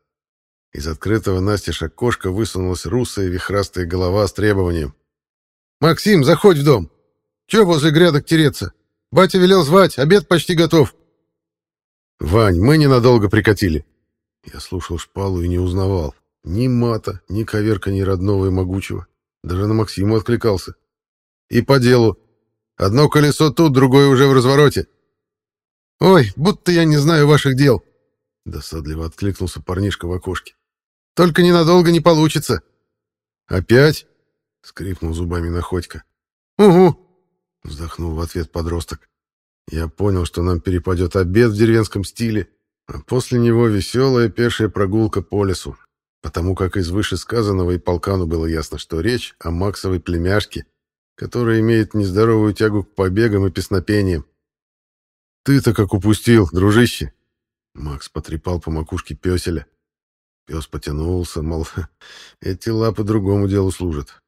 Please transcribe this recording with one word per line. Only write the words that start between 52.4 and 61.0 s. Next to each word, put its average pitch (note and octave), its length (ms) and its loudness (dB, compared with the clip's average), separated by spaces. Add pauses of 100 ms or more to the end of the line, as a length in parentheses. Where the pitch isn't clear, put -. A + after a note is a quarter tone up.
тягу G#2 300 -2
к - 100 -20
побегам G2 520 0
и F#2 40 -2
песнопениям. F#2+ 760 -2 (1200)
«Ты-то B2+ 300 2
как G2+ 200 0
упустил, G#2 580 2
дружище!» G2+ 600 0 (640)
Макс C#2+ 340 -14
потрепал D#2+ 520 -8
по - 100 -10
макушке D#2 440 -8
пёселя. F2 520 -4 (800)
Пёс D#2 220 -12
потянулся, D#2+ 720 -6